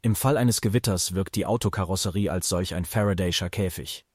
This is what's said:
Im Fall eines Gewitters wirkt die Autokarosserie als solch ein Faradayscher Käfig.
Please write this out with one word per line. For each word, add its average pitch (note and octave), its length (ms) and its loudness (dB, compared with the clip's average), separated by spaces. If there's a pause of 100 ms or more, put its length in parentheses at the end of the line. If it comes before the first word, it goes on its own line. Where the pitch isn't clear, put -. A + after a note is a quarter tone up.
Im A2 120 4
Fall C3+ 240 2
eines A#2+ 240 2
Gewitters G2+ 500 2
wirkt F#2 220 -2
die G2+ 100 0
Autokarosserie F#2+ 880 0
als F2+ 160 -2
solch F2+ 260 -2
ein F2 120 -4
Faradayscher F#2 640 0
Käfig. - 640 -6